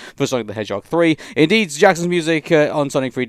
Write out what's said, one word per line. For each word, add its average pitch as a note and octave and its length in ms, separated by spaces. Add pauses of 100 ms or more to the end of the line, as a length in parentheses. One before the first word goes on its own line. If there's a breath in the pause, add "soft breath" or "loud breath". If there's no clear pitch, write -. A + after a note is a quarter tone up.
(160 loud breath)
for C#3 100
Sonic A#2+ 200
the G#2 60
Hedgehog G2+ 320
three. E3 320 (200 loud breath)
Indeed, E3 340
Jackson's E3+ 380
music, E3 420
uh, D3+ 220
on C#3+ 180
Sonic C3 240
three B2+ 140